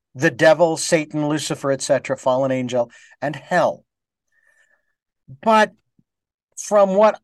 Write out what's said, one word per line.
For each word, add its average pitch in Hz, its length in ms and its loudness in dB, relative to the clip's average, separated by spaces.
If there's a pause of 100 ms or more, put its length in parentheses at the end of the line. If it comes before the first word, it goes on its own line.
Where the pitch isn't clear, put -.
(140)
the 147 180 0
devil, 160 460 2
Satan, 151 500 -2
Lucifer, 147 440 -4
et 135 100 -4
cetera, 131 360 -4
fallen 131 340 -2
angel, 123 400 -4 (300)
and 147 140 -6
hell. 147 480 -2 (1600)
But 214 320 2 (840)
from 196 380 2
what 208 280 2